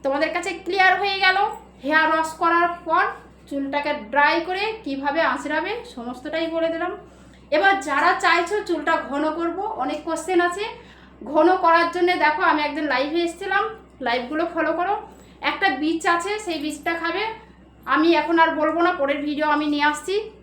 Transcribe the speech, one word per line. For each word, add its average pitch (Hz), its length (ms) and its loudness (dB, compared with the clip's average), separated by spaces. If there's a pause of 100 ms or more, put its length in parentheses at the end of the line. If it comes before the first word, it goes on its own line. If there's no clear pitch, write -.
তোমাদের 285 320 0
কাছে 359 160 -4 (140)
ক্লিয়ার 370 360 4
হয়ে 392 240 -2
গেল 381 120 4 (460)
হেয়ার 311 280 4
ওয়াশ 320 180 0 (120)
করার 339 280 4 (160)
পর 339 180 2 (460)
চুলটাকে 285 420 -2 (200)
ড্রাই 294 240 4 (120)
করে 381 160 -2 (220)
কিভাবে 285 360 -2 (100)
আঁচড়াবে, 311 400 -4 (240)
সমস্তটাই 294 600 -6
বলে 330 180 0
দিলাম। 339 180 -4 (600)
এবার 381 220 4 (140)
যারা 302 240 2 (120)
চাইছো 349 320 2 (120)
চুলটা 320 260 0 (160)
ঘন 285 140 -2 (160)
করব, 339 180 -4 (260)
অনেক 294 200 -4
কোশ্চেন 339 440 -2
আছে, 381 180 -4 (560)
ঘন 311 260 2 (160)
করার 330 320 6
জন্য 359 140 2 (140)
দেখো 302 180 2
আমি 302 260 4
একদিন 302 260 -4
লাইভে 294 340 0
এসেছিলাম, 381 360 -2 (380)
লাইভগুলো 254 420 -2 (100)
ফলো 320 260 0
করো। 381 140 0 (480)
একটা 302 260 -2 (140)
বীজ 320 220 -2 (120)
আছে, 381 160 -4 (140)
সেই 320 180 -6
বীজটা 302 380 -4
খাবে। 339 220 -4 (640)
আমি 294 220 2 (140)
এখন 330 220 0
আর 320 120 4
বলবো 311 260 0
না, 349 180 4
পরের 285 280 0
ভিডিও 302 280 -2
আমি 302 180 -2
নিয়ে 294 180 0
আসছি। 370 240 -4 (280)